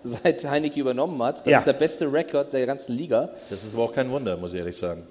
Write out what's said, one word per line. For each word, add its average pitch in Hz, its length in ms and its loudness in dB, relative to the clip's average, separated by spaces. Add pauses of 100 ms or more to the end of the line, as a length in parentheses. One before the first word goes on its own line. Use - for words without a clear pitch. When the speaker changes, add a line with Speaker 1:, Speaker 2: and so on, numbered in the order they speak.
Speaker 1:
seit 123 420 0
Heinicke 147 340 0
übernommen 135 420 0
hat. 131 240 0
Das - 60 6
Speaker 2:
Ja. 135 80 10
Speaker 1:
ist - 60 0
der 147 80 6
beste 156 380 0
Rekord 143 420 0
der 131 120 2
ganzen 131 300 -4
Liga. 127 340 2 (220)
Speaker 3:
Das 98 120 -8
ist 107 120 -10
aber 117 80 2
auch 117 100 0
kein 131 160 0
Wunder, 127 280 -2
muss 87 160 -8
ich 90 60 -4
ehrlich 87 160 -6
sagen. 85 360 -6